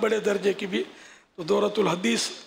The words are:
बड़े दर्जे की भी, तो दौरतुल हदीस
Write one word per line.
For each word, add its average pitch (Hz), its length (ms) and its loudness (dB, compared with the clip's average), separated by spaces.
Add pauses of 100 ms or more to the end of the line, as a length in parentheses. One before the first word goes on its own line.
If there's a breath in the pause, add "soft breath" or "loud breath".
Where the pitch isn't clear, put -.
बड़े 214 200 2
दर्जे 196 320 2
की 202 140 -6
भी, 208 180 -2 (520 loud breath)
तो 175 60 -8
दौरतुल 202 440 2
हदीस 190 420 0 (160)